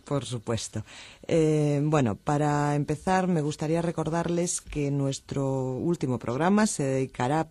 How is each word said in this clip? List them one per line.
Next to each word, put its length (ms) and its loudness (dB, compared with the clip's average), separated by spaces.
Por 200 -4
supuesto. 600 -6
Eh, 540 4
bueno, 340 2
para 580 0
empezar, 540 0
me 120 2
gustaría 400 0
recordarles 800 -2
que 300 -4
nuestro 880 -2
último 420 0
programa 480 2
se 160 -2
dedicará 680 0